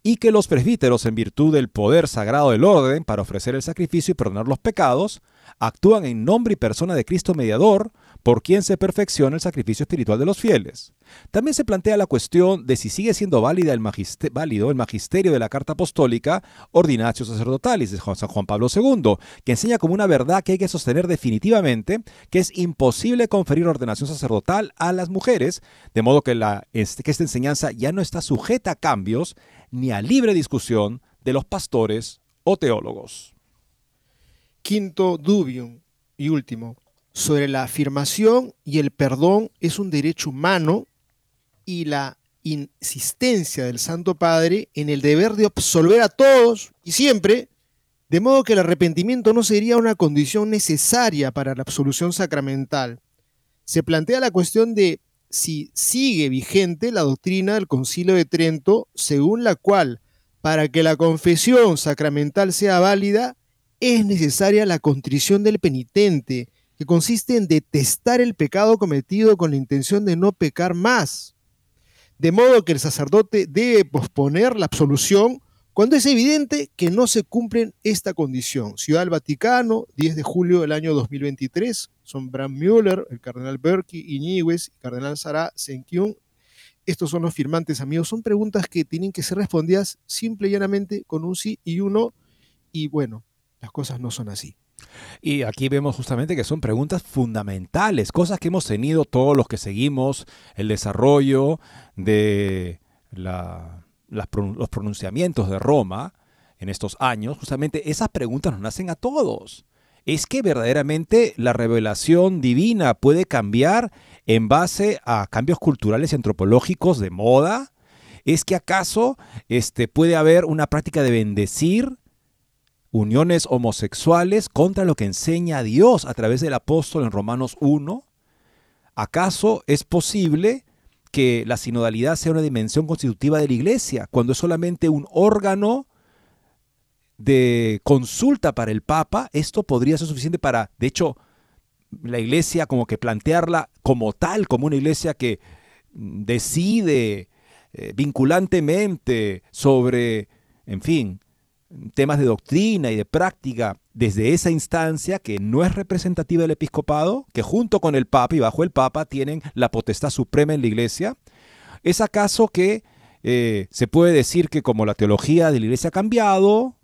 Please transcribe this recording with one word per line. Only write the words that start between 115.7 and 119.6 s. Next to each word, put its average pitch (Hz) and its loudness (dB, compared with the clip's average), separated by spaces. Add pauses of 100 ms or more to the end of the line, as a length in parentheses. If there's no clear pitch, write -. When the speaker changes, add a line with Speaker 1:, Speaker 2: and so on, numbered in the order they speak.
Speaker 1:
y - 0
antropológicos 120 2
de 98 -4
moda? 135 0 (500)
¿Es 151 0
que 190 0
acaso, 196 -2 (320)
este, 120 -2